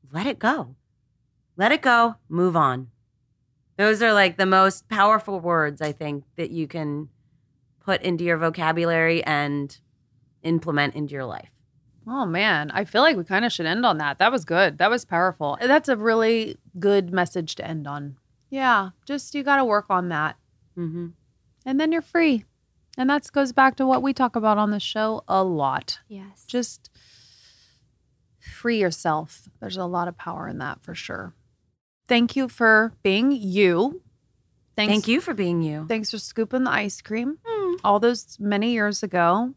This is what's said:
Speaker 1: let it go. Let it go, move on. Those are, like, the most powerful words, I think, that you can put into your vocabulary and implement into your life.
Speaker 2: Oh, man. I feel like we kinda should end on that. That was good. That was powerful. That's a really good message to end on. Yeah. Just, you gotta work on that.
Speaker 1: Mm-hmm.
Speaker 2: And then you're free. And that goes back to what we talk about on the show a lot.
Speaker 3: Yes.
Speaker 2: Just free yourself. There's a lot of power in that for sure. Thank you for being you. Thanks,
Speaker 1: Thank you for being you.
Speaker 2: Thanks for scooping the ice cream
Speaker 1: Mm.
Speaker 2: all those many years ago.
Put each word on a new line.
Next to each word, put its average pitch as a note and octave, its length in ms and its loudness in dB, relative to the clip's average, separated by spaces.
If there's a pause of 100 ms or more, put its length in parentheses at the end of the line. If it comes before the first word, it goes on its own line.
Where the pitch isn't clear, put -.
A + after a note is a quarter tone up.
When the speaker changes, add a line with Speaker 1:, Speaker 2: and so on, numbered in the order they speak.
(120)
Speaker 1:
let F3+ 160 -4
it C4+ 100 -4
go. A3 380 -2 (800)
Let G#3 140 4
it D#4 100 2
go, A#3 340 4 (140)
move F3 260 2
on. C3 340 0 (880)
Those G#3+ 260 2
are, A3+ 100 4
like, F#3+ 240 4
the F#3+ 80 2
most F#3+ 440 2
powerful G#3 500 0
words, D#3+ 420 -2
I D3+ 120 -4
think, D3 320 -8 (100)
that E3+ 160 -6
you D#3+ 160 -6
can D3+ 420 -8 (760)
put F#3+ 200 -2
into F3 200 -2
your E3+ 140 0
vocabulary E3 840 0
and C#3+ 520 -4 (680)
implement D#3+ 520 0
into D3 180 -8
your C3+ 120 -8
life. - 240 -12 (580)
Speaker 2:
Oh, B3+ 180 -4
man. E3+ 460 0
I - 140 -4
feel A3+ 160 0
like D4+ 160 4
we F3 60 -4
kinda G#3 260 0
should E3+ 160 -6
end G#3 200 -2
on F#3 120 4
that. C#3+ 220 -4
That A3 120 4
was G3+ 140 -4
good. E3+ 320 2
That F#3 140 4
was - 140 -2
powerful. E3+ 540 0
That's C#4+ 300 4
a A#3+ 80 2
really A3+ 600 0 (200)
good F#3+ 340 2
message F3 440 -2
to - 100 -10
end D#3 220 -8
on. C#3+ 300 -12 (320)
Yeah. A#3+ 400 2 (160)
Just, C#4 280 -8
you C#4+ 80 -4
gotta C4+ 240 2
work G#3 240 2
on F3+ 200 0
that. D#3 260 -2 (420)
Speaker 1:
Mm-hmm. E3+ 300 -8 (580)
Speaker 2:
And C4+ 140 0
then D#4+ 120 0
you're E4 100 0
free. D4+ 440 0 (520)
And C4 120 0
that C#4+ 220 0
goes C#4 200 0
back C4 260 4
to C4 100 0
what B3+ 160 2
we C4+ 100 0
talk B3 220 0
about G#3+ 220 2
on G#3 140 0
the G#3 80 -2
show A3 480 -4
a F#3+ 160 2
lot. D3 640 -2
Speaker 3:
Yes. G3 380 -20
Speaker 2:
Just - 440 -6 (1500)
free - 400 -4
yourself. D#3+ 680 -2 (100)
There's F#3 180 -10
a F3+ 80 -6
lot F3 220 -4
of F3 100 -10
power E3+ 300 -10
in - 120 -10
that C3+ 240 -10
for E3+ 100 -16
sure. - 400 -12 (760)
Thank A#3+ 280 2
you C4 140 -2
for A3 520 4
being G#3+ 300 2
you. G3+ 720 2 (760)
Thanks, G#3 160 0
Speaker 1:
Thank G#3+ 160 2
you C4 140 2
for E4+ 120 -6
being F3 280 -2
you. D#3 260 -4
Speaker 2:
Thanks A3 240 -4
for A3 60 -10
scooping A3+ 480 -4
the - 60 -2
ice - 300 -2
cream B3 360 -6 (120)
Speaker 1:
Mm. F#4+ 340 -2
Speaker 2:
all G#3 160 2
those A#3 400 -2
many G#3 340 -2
years G#3 300 -2
ago. F#3 540 0